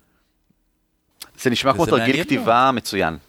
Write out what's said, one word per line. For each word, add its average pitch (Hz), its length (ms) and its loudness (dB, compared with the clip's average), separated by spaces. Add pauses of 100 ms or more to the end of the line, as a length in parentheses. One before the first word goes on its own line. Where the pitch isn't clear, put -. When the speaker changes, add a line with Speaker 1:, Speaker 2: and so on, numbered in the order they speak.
(1400)
Speaker 1:
זה 131 80 0
נשמע 127 240 0
כמו 107 80 0
Speaker 2:
וזה 139 100 0
Speaker 1:
תרגיל 117 160 2
Speaker 2:
מעניין 139 180 0
Speaker 1:
כתיבה 120 380 2
Speaker 2:
מאוד. 131 120 2
Speaker 1:
מצוין, 92 420 -4 (120)